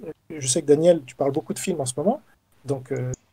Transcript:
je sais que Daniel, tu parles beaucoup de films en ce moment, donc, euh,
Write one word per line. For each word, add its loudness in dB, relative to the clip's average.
je -6
sais 0
que -8
Daniel, 6
tu -20
parles -2
beaucoup -4
de -10
films -4
en -2
ce -6
moment, 0
donc, -6
euh, -4